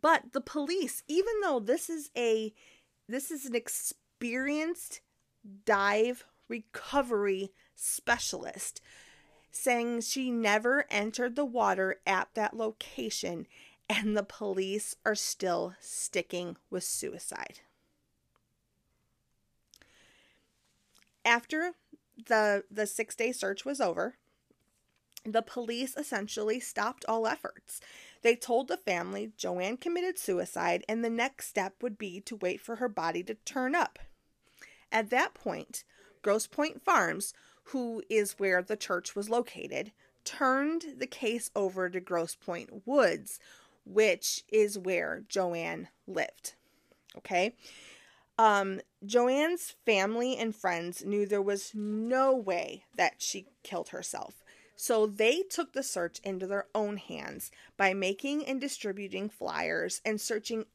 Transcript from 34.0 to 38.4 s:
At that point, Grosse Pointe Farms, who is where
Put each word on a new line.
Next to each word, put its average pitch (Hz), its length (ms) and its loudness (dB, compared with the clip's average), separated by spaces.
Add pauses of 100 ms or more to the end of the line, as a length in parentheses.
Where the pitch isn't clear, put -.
At 220 180 2
that 254 240 4
point, - 500 -8 (380)
Grosse 208 240 4
Pointe - 380 -2
Farms, 196 500 2 (360)
who 233 380 -4
is 208 260 2
where 185 280 2